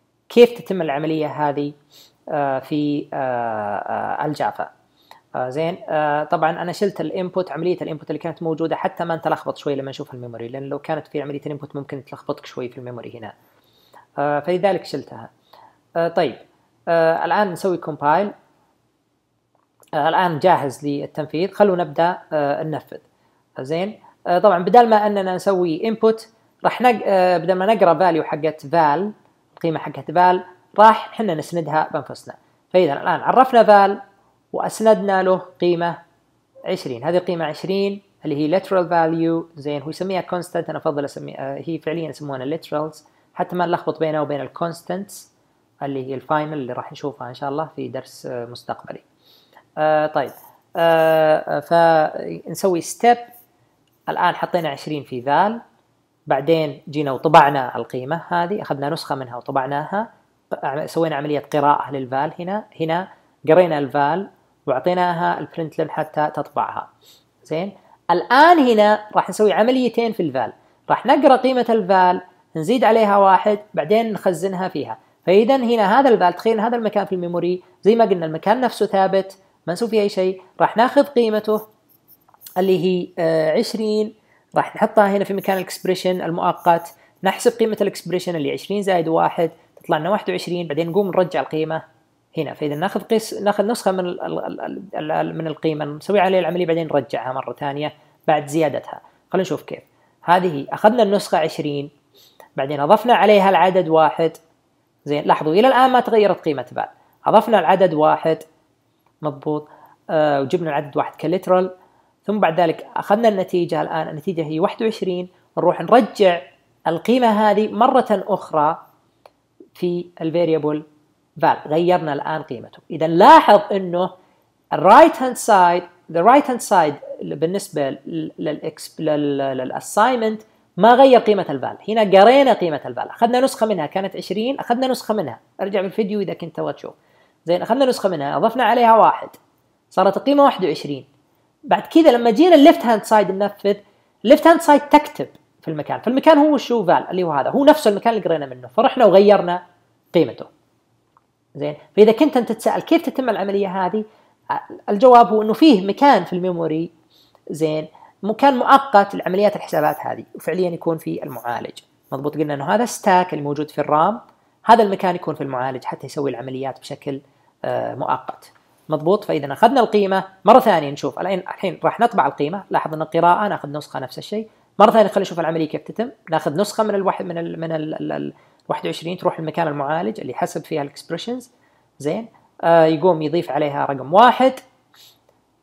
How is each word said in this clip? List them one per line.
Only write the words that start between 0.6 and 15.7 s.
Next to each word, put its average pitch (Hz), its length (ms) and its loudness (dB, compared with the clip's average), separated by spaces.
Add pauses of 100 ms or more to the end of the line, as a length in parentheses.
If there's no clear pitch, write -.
العملية 156 440 -4
هذه، 147 460 -4 (560)
آه، 139 300 -4
في، 147 540 -6
آه، 117 640 -6
آه، 104 500 -6
الجافا. 117 440 -6 (640)
آه، 127 140 -6
زين، 160 300 -6 (100)
آه، 151 360 -2
طبعًا 170 380 -2
أنا 175 100 -8
شلت 190 280 -4
الانبوت، 180 520 -6
عملية 170 300 -4
الانبوت 160 280 -12
اللي 151 80 -6
كانت 160 240 -10
موجودة 160 340 -4
حتى 180 280 -6
ما 165 120 -4
نتلخبط 156 400 -6
شوي 147 180 -6
لما 135 160 -8
نشوف 139 240 -14
الميموري، 117 340 -14
لأن 135 140 -12
لو 139 160 -10
كانت 151 300 -8
في 147 140 -8
عملية 143 240 -10
الانبوت 147 300 -12
ممكن 139 280 -12
تلخبطك - 420 -12
شوي 127 220 -12
في 127 100 -18
الميموري 120 400 -16
هنا. 107 140 -16 (840)
آه، 147 220 -2
فلذلك 180 440 -2
شلتها. 131 460 -14 (680)